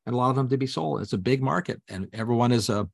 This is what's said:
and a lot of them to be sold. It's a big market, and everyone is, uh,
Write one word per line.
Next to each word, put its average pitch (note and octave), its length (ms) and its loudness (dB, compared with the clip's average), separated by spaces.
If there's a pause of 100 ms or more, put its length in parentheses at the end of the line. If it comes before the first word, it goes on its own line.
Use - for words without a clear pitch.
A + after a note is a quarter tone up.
and A#2 80 -4
a - 20 2
lot B2 140 4
of C3 40 2
them C3 140 0
to C3+ 80 2
be C3 100 0
sold. D#3 340 -4
It's G#2+ 120 -6
a G#2 60 0
big C3 240 0
market, C#3+ 440 -2
and G2 260 -8
everyone A#2 380 2
is, A2+ 200 2
uh, G2+ 220 0